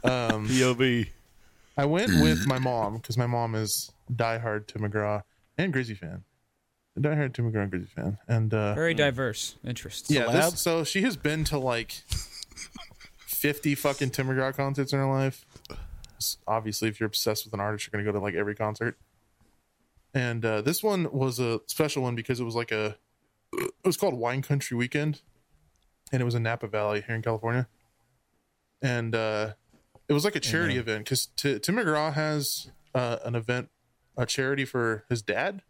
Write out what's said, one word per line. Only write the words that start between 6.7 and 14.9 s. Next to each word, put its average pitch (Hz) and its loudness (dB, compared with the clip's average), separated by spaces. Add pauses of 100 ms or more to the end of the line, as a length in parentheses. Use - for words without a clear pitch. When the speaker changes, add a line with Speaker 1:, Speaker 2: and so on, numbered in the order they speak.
Speaker 1:
A - -2
diehard 147 2
Tim 117 0
McGraw 107 2
and 98 -2
Greasy 90 -4
fan. 104 -4 (100)
And, 113 2
uh, 107 2
Speaker 3:
Very 165 2
diverse 135 0 (100)
interests. - -8
Speaker 1:
Yeah, 123 4
this, 160 4
Speaker 2:
Celeb? - -6
Speaker 1:
so 165 2
she 196 0
has 208 2
been 156 0
to, 151 0
like, 120 -2 (1120)
fifty 147 0
fucking 139 0
Tim 131 -2
McGraw 131 0
concerts 139 -2